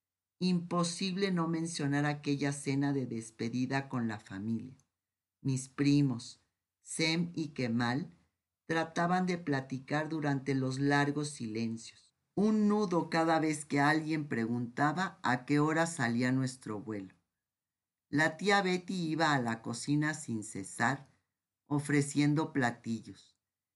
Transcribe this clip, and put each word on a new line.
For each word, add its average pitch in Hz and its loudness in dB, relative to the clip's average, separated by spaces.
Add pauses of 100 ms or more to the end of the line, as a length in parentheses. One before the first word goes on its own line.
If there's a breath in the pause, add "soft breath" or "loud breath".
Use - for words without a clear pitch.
(400)
Imposible 180 0
no 165 0
mencionar 151 0
aquella 147 -2
cena 139 -2
de 135 0
despedida 123 -4
con 120 -2
la 107 -4
familia. 104 -6 (680)
Mis 131 -2
primos, 143 2 (400)
Sem 165 0
y 156 -4
Kemal, 123 -2 (540)
trataban 175 0
de 180 0
platicar 147 -2
durante 139 0
los 131 0
largos 143 2
silencios. 113 -6 (220)
Un 214 4
nudo 175 2
cada 165 4
vez 156 0
que 143 0
alguien 156 2
preguntaba 123 -2
a 127 0
qué 147 2
hora 160 2
salía 127 0
nuestro 127 -2
vuelo. 101 -8 (960)
La 156 2
tía 202 4
Betty 180 0
iba 156 2
a 135 4
la 117 -2
cocina 147 0
sin 117 -6
cesar, 117 -4 (600)
ofreciendo 147 2
platillos. 117 -4 (380)